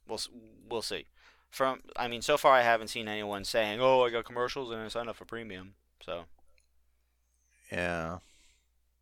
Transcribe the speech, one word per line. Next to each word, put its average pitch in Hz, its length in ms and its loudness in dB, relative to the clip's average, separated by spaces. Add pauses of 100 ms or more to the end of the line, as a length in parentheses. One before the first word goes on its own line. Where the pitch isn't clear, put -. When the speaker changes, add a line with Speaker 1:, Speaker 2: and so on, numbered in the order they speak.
Speaker 1:
We'll 110 120 -8
s-, - 100 -8 (400)
we'll 113 140 -4
see. 87 240 -8 (440)
From, 131 300 -2 (160)
I 120 120 -2
mean, 117 140 -8
so 147 140 4
far 143 180 8
I 127 80 8
haven't 113 260 4
seen 110 200 -6
anyone 104 360 -4
saying, 107 360 0
"Oh, 131 240 6
I 120 60 0
got 117 140 -2
commercials 123 460 -6
and 113 100 -8
I 110 80 -10
signed 117 200 -6
up 104 80 -8
for - 80 -20
premium." 101 500 -12 (300)
So. 85 200 -8 (1500)
Speaker 2:
Yeah. 87 480 -4 (840)